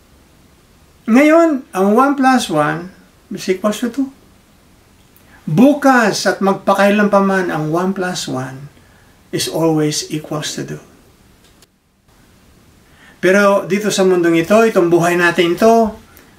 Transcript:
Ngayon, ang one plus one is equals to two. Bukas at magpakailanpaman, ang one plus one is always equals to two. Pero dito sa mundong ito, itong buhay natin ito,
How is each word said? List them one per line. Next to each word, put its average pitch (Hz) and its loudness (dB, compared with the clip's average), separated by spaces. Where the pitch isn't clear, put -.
Ngayon, 302 4
ang 190 0
one 269 2
plus 262 0
one 156 -4
is 180 -8
equals 208 -4
to 247 -4
two. 269 -6
Bukas 247 2
at - -2
magpakailanpaman, 196 0
ang 156 -6
one 185 -4
plus 180 -6
one 135 -10
is - -6
always 156 -2
equals 151 -8
to 143 -8
two. 147 -14
Pero 196 2
dito 202 -4
sa 196 -2
mundong 170 2
ito, 202 2
itong 180 0
buhay 170 2
natin 175 0
ito, 226 2